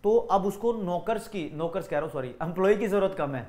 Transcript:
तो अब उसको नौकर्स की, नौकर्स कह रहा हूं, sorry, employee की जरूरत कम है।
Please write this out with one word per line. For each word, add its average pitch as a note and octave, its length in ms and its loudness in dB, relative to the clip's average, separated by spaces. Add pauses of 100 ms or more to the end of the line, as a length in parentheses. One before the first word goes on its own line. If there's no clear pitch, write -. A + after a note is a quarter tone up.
तो G#3+ 120 6 (140)
अब F#3+ 160 4
उसको G#3+ 280 0
नौकर्स F#3+ 540 -2
की, F3 260 -6
नौकर्स E3 340 -4
कह D#3 80 -2
रहा D3+ 100 0
हूं, D3+ 60 -8
sorry, C3 160 -4 (140)
employee F#3 320 4
की G#3 140 0
जरूरत F#3+ 260 2
कम C#3 200 -4
है। A#2+ 140 -6